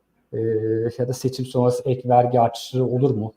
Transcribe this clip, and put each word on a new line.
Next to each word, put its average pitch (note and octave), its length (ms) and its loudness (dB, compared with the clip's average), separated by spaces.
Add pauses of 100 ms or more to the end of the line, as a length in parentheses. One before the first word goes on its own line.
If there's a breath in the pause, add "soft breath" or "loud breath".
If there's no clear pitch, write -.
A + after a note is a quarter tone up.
(340)
e, A2 60 -6 (580)
ya B2+ 100 -2
da C3+ 60 -4
seçim C3 320 -6
sonrası B2 440 0
ek B2 200 -2
vergi B2 300 4
artışları B2 460 0
olur B2+ 300 2
mu, G#2+ 200 -6